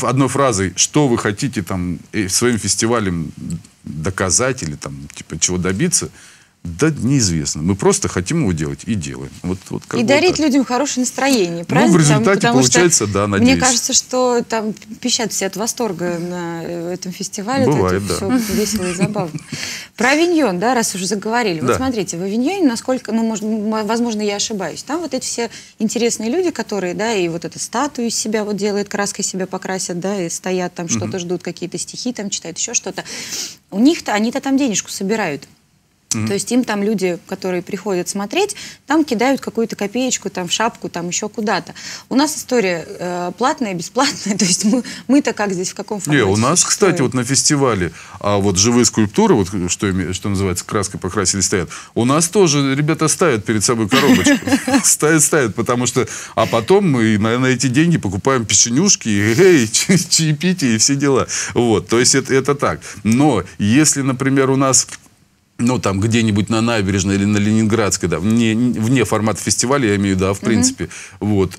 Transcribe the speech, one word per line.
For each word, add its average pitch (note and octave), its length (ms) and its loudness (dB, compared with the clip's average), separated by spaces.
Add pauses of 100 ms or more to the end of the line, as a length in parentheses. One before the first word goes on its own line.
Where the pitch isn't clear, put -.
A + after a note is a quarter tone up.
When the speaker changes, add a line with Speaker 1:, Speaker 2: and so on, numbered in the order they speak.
Speaker 1:
одной C3 240 2
фразой, A2+ 480 2
что - 320 2
вы A#2+ 100 2
хотите G#2+ 460 -2
там, F2 340 -4 (160)
э, G2 160 -2
своим A#2+ 300 0
фестивалем G2+ 720 -2 (520)
доказать F#2+ 800 -2
или D2+ 120 -8
там, C#2+ 400 -12
типа, - 240 -12
чего F2+ 180 -2
добиться, F#2+ 520 -2 (540)
да F2 260 0
неизвестно. G#2 720 0
Мы F#2 140 0
просто F#3+ 320 0
хотим A2+ 340 -2
его G#2 100 0
делать D2 360 -4
и A2 80 -2
делаем. C2+ 340 -8 (140)
Вот, F2+ 160 -4 (100)
вот - 180 -6
как - 120 -2
Speaker 2:
И B3 40 0
Speaker 1:
бы G#3+ 60 0
Speaker 2:
дарить D#4 220 4
Speaker 1:
вот - 60 -2
так. D4+ 100 0
Speaker 2:
людям C4 180 2
хорошее B3+ 400 -2
настроение, A#3 520 0
Speaker 1:
Ну, F3 60 -8
в - 40 -14
Speaker 2:
правильно? B3 260 4
Там, E3+ 80 6
Speaker 1:
результате D3+ 380 4
Speaker 2:
потому A#3+ 240 4
что - 80 2
Speaker 1:
получается, F3+ 340 4
да, G2+ 220 2
Speaker 2:
мне G2+ 100 2
Speaker 1:
надеюсь. B3 220 4
Speaker 2:
кажется, B3+ 340 0
что B3 560 0
там A3 240 -4 (260)
пищат A3+ 320 -2
все - 140 -4
от F#3+ 120 -4
восторга F3+ 600 -4
на, E3+ 460 -6
э, E3+ 300 -8
этом F3+ 180 -10
фестивале. G3+ 560 -2
Speaker 1:
Бывает, G2 340 2
Speaker 2:
Это C#3+ 60 -6
Speaker 1:
да. - 80 -2
Speaker 2:
всё A3 400 -2
весело G#3 340 -2
и F3 60 -4
забавно. F#3 440 -4 (260)
Speaker 1:
<laughs> - 300 -12
Speaker 2:
Про A#3+ 180 2
Авиньон, D4+ 440 2
да, A3 160 2
раз A#3 220 0
уже F#3 100 -4
заговорили. G#3 540 -2
Вот B2+ 80 -2
Speaker 1:
Да. A#2+ 80 4
Speaker 2:
смотрите, A3+ 420 -2
в E3+ 60 -6
Авиньоне, B3+ 440 0
насколько, A#3 440 -2
ну, A3+ 120 0
может, A3 200 -2
м, G#3+ 260 -2 (160)
возможно, A3+ 380 -2
я G3+ 140 -2
ошибаюсь, F#3 440 -6
там D#4+ 200 -4
вот D#4+ 120 -6
эти B3+ 140 -4
все A#3 240 -4 (260)
интересные A3 540 -2
люди, F4 180 0
которые, F#3+ 460 -4
да, G#3+ 180 -2
и F#3 160 0
вот E3+ 160 -8
эту D3+ 140 -10
статую B3+ 480 -4
из G#3+ 80 -4
себя G#3+ 280 -2
вот G3+ 120 -4
делают, G3+ 340 -2
краской G3+ 340 -4
себя F#3 220 -4
покрасят, F#3 540 -6
да, F#3+ 200 -4
и E3+ 100 -4
стоят F3+ 440 -4
там, F3 140 -8
Speaker 1:
Мгм. E3+ 100 -4
Speaker 2:
что-то F3+ 220 -6
ждут, F3 240 -6
какие-то F3 340 -8
стихи - 340 -8
там G3+ 200 -8
читают, - 260 -10
ещё - 160 -6
что-то. F3+ 300 -6 (680)
У F#3 100 -6
них-то, C4+ 340 4
они-то A3+ 280 0
там C4+ 160 0
денежку B3+ 320 0
собирают. G3 580 -4 (640)
Speaker 1:
Мгм. A2 140 -2
Speaker 2:
То G3+ 60 -2
есть G3 200 -2
им B3 100 4
там G#3+ 180 -2
люди, F#3 360 0 (100)
которые F#3 340 -4
приходят F3+ 460 -4
смотреть, C#4+ 480 -2 (320)
там D4+ 160 2
кидают B3+ 380 0
какую-то A3+ 340 -4
копеечку, A3 540 -4
там F#3 180 -8
в E3+ 40 -4
шапку, A3 360 -2
там E3+ 220 -6
ещё - 180 -4
куда-то. G#3 460 -4 (360)
У - 60 -2
нас D4 220 2
история, F#3 500 0
э, F3+ 500 -6
платная, B3+ 360 0
бесплатная. F#3 640 -2
<laughs> - 0 -
То G#3 80 2
есть F3 180 0
мы, A3+ 180 4 (280)
мы-то C4+ 240 4
как G#3 180 -2
здесь, F#3 200 -4
в - 20 -14
каком G#3 240 -8
Speaker 1:
Не, F#3 60 -10
Speaker 2:
формате C#3+ 220 2
Speaker 1:
у G2 120 2
нас, C3+ 260 4
кстати, - 280 2 (100)
Speaker 2:
устроено? - 20 4
Speaker 1:
вот B2 120 0
на B2 100 0
фестивале, B2+ 680 2 (300)
а, G2+ 160 0
вот G2 200 2
живые A#2+ 280 4
скульптуры, F3 500 2
вот, F#2+ 140 2 (200)
что - 200 -2
име-, F#2 240 -2
что G#2 160 -6
называется, F#2+ 340 -2
краской G2 380 -4
покрасили, F#2+ 400 -2
стоят. F2+ 280 0 (260)
У A2+ 100 2
нас D#3 240 2
тоже C#3+ 460 2
ребята D3+ 340 0
ставят B2 340 2
перед A2 220 0
собой A#2 240 2
коробочку. F3 560 4 (140)
Speaker 2:
<laughs> C4 260 0
Speaker 1:
Ставят, D#3 380 4
ставят, C3 320 2
потому B2 300 0
что... A#2 220 0 (280)
а A2 100 2
потом E3 460 4
мы A2 260 4
на, A2+ 220 2
на C3 80 2
эти B2+ 200 2
деньги D#3 300 4
покупаем A2 480 0
печенюшки, A#2+ 640 2
и, G#2 280 4
эй, E3 300 8
<laughs> A2 40 -6
ча-, - 260 2
чаепитие D#3 800 2
и - 20 0
все C#3 180 2
дела. C#3 320 2 (280)
Вот, A2 340 2
то A2 100 4
есть C3 160 4
это, C3 180 0
это C3+ 220 2
так. F#2+ 240 -2 (240)
Но A#2 400 4 (160)
если, C#3 420 4
например, C3+ 480 2
у C3+ 60 4
нас, C3+ 320 2 (720)
ну, A#2+ 220 0
там, G2 220 0
где-нибудь A2 480 2
на A#2 120 2
набережной G2 540 0
или G2 80 2
на G#2 140 2
Ленинградской, G#2+ 720 2
да, E2 100 -2
вне, A2 360 2
вне A#2+ 500 2
формата G#2+ 360 0
фестиваля, B2 460 0
я G2+ 80 4
имею G2 200 2
в F#2 40 -2
виду, F#2+ 80 2
да, G2 60 0
в - 80 -6
Speaker 2:
Мгм. - 40 -6
Speaker 1:
принципе, E3+ 440 0 (320)
вот, G2 380 2